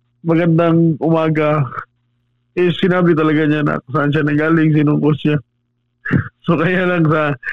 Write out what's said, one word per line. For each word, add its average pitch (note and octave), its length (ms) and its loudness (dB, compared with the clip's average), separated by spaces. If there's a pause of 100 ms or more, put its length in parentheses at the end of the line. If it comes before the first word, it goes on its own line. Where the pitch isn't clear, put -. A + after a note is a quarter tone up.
(200)
Magandang E3 800 2
Umaga, D#3 640 0 (920)
eh, F3+ 180 0
sinabi F3 420 2
talaga D#3 300 0
niya D3+ 180 0
na - 160 -2
kung - 160 -10
saan C#3+ 160 0
siya D3 140 0
nanggaling, D#3 500 2
sinong D3 240 2
coach D3 240 0
niya. D3 160 0 (720)
<laughs> - 80 2 (240)
So, E3 160 0
kaya F#3 260 0
lang F3 220 0
sa, D3+ 320 -2 (140)